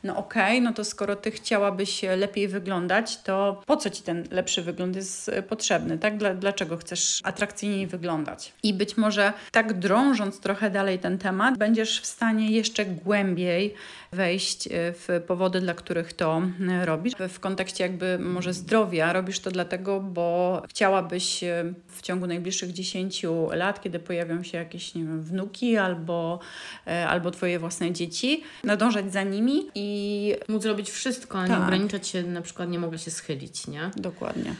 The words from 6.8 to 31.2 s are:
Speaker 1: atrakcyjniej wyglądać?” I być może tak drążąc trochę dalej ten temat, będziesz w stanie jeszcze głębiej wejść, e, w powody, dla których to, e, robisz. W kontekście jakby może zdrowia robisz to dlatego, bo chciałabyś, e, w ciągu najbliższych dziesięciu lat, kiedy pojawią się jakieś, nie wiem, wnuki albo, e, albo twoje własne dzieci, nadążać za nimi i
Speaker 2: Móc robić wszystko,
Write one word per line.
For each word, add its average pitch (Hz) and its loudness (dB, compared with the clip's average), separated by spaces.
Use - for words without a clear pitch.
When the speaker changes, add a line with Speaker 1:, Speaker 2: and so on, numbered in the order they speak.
Speaker 1:
atrakcyjniej 202 -2
wyglądać?” 170 -4
I 208 4
być 208 0
może 208 4
tak 220 4
drążąc 208 4
trochę 202 0
dalej 196 2
ten 185 0
temat, 202 2
będziesz 220 2
w - -10
stanie 220 2
jeszcze 220 2
głębiej 185 2
wejść, 185 0
e, - -8
w 170 -2
powody, 185 2
dla 175 0
których 170 -4
to, 165 2
e, 180 2
robisz. 165 0
W - -12
kontekście 190 -2
jakby 185 0
może 180 -2
zdrowia 175 4
robisz 185 0
to 190 -4
dlatego, 185 -2
bo 175 2
chciałabyś, 185 2
e, 170 0
w - -16
ciągu 180 -2
najbliższych 180 -2
dziesięciu 180 -2
lat, 190 0
kiedy 175 -4
pojawią 170 -2
się 175 -6
jakieś, 170 -10
nie 165 -2
wiem, 160 -4
wnuki 196 0
albo, 170 0
e, 170 0
albo 175 0
twoje 175 0
własne 170 -2
dzieci, 247 0
nadążać 208 2
za 190 0
nimi 214 2
i 202 -2
Speaker 2:
Móc 214 0
robić 208 0
wszystko, - -4